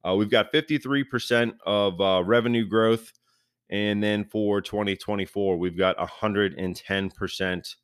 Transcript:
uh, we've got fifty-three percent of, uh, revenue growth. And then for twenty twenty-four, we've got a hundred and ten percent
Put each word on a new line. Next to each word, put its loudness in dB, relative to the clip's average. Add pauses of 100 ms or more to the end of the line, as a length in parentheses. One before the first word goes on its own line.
uh, 2
we've 2
got 2
fifty-three 0
percent 0 (100)
of, 0
uh, 4
revenue 2
growth. 0 (580)
And 0
then 0
for -2
twenty -4
twenty-four, -2
we've -4
got 2
a -2
hundred 0
and -4
ten -4
percent -6